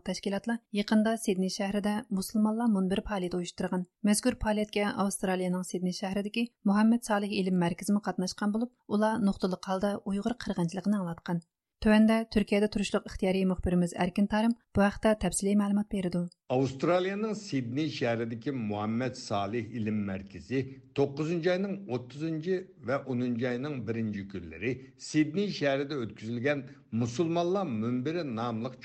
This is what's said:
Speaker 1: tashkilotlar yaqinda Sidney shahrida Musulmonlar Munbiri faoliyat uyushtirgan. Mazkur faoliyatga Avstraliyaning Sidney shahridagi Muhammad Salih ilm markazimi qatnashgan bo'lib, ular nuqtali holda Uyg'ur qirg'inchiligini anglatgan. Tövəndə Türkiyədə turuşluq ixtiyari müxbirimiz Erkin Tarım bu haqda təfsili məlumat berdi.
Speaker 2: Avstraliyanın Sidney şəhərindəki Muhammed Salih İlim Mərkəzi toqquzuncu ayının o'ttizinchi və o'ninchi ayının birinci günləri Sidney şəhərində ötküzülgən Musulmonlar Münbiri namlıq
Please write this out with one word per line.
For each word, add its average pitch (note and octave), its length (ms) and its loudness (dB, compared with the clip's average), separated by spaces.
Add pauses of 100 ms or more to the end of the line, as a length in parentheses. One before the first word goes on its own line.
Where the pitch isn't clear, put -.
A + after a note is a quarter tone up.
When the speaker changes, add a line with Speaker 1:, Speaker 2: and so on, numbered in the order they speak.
Speaker 1:
tashkilotlar G3 500 -4 (220)
yaqinda G#3+ 340 4 (120)
Sidney F#3 320 0
shahrida G3+ 360 0 (260)
Musulmonlar A3 580 2
Munbiri F#3+ 320 0
faoliyat F3+ 300 -2
uyushtirgan. F3+ 460 -2 (240)
Mazkur B3 340 2
faoliyatga G#3 480 0 (140)
Avstraliyaning F#3 680 0
Sidney F3+ 300 -2
shahridagi G3+ 480 -2 (220)
Muhammad A3 380 4
Salih G3+ 320 0
ilm F#3 240 2
markazimi G3 420 0
qatnashgan F#3+ 480 0
bo'lib, A#3 220 -4 (100)
ular A3 400 2
nuqtali F#3+ 400 0
holda G3 300 0 (160)
Uyg'ur A3 320 -2
qirg'inchiligini F#3+ 580 0
anglatgan. E3+ 460 -4 (340)
Tövəndə A3 320 8 (180)
Türkiyədə G#3 400 4
turuşluq G3+ 360 0
ixtiyari F#3+ 360 0
müxbirimiz F3+ 460 2 (120)
Erkin G3+ 280 2
Tarım A3 220 4 (220)
bu G3+ 60 6
haqda G#3 300 4 (120)
təfsili G3 360 2
məlumat G3+ 320 2
berdi. F3 300 0 (340)
Speaker 2:
Avstraliyanın F3+ 880 2
Sidney C3+ 560 -2
şəhərindəki A#2 560 -2 (160)
Muhammed A2+ 500 -2
Salih G#2 480 -2 (120)
İlim G#2+ 280 0
Mərkəzi G2 540 -4 (360)
toqquzuncu D#3 540 0
ayının F#3+ 240 -2 (220)
o'ttizinchi D#3 580 -4 (320)
və C3+ 100 0 (140)
o'ninchi B2 400 0
ayının C3+ 240 -4 (140)
birinci G#2+ 420 -2
günləri E2+ 400 -6 (380)
Sidney D#3 500 2
şəhərində C#3 460 0
ötküzülgən A#2+ 580 -4 (400)
Musulmonlar F3 680 0 (140)
Münbiri C3 420 -2 (140)
namlıq A#2+ 460 -6